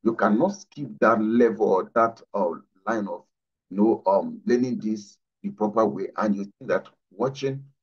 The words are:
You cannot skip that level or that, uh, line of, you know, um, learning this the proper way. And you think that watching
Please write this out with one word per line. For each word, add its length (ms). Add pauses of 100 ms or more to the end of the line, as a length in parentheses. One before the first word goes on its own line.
You 120
cannot 340
skip 400 (100)
that 220
level 460
or 280
that, 260 (120)
uh, 180 (340)
line 220
of, 160 (460)
you 80
know, 280
um, 400
learning 340
this 380 (240)
the 80
proper 360
way. 320
And 180
you 80
think 260
that 180 (220)
watching 540 (200)